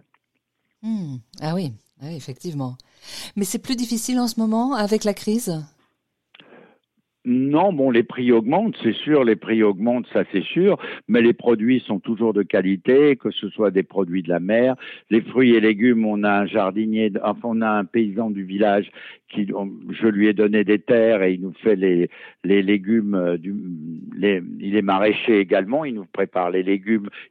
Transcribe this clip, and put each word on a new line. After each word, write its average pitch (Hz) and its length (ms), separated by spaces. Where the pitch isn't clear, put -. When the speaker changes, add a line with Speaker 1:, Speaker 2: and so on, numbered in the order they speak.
Speaker 1:
Hmm. 196 340
Ah 156 120
oui, 175 180
ah 135 80
oui, 165 80
effectivement. 135 600
Mais 202 80
c'est - 180
plus 262 140
difficile 240 420
en 247 80
ce 226 140
moment 226 340
avec 214 300
la 208 80
crise ? 196 500
Speaker 2:
Non, 143 460
bon, 135 180
les 123 120
prix 123 300
augmentent, 143 500
c'est 113 100
sûr, 147 320
les 113 100
prix 110 280
augmentent, 107 500
ça 98 180
c'est 92 140
sûr, 180 320
mais 117 140
les 117 100
produits 117 540
sont 104 120
toujours 110 360
de 101 80
qualité, 107 760
que 113 140
ce - 180
soit 104 220
des 95 120
produits 92 400
de 78 60
la 85 120
mer, 117 360
les 107 140
fruits 117 320
et 113 60
légumes, 110 440
on 104 180
a 104 80
un 101 140
jardinier, 107 680
enfin, 104 220
on 113 180
a 110 80
un 104 160
paysan 110 420
du 98 160
village 101 460
qui, 101 240
on, 98 180
je 95 180
lui 104 200
ai 107 80
donné 104 300
des 104 140
terres 113 440
et 92 100
il 90 80
nous 92 220
fait 107 140
les, 90 340
les 101 180
légumes, 104 520
euh, 87 240
du, 92 160
les, 98 280
il 101 160
est 107 60
maraîcher 101 560
également, 101 480
il 127 80
nous 101 100
prépare 90 460
les 92 120
légumes 101 460